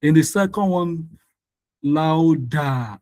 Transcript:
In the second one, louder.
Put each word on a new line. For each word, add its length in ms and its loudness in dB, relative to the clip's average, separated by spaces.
In 120 4
the 80 6
second 460 0
one, 420 -4
louder. 1200 0